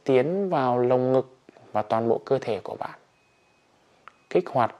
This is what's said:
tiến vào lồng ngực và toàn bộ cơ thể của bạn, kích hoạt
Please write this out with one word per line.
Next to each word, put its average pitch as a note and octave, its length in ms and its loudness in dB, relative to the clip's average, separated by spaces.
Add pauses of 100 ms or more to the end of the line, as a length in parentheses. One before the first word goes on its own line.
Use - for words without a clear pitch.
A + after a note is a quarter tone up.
tiến D#3+ 460 2
vào C3 280 0
lồng B2+ 360 2
ngực C3 240 0 (340)
và G#2+ 100 -2
toàn A2+ 280 0
bộ A2+ 160 0
cơ C3 140 0
thể G#2 200 -6
của - 160 -12
bạn, - 240 -12 (1300)
kích F3 200 0
hoạt A#2 300 0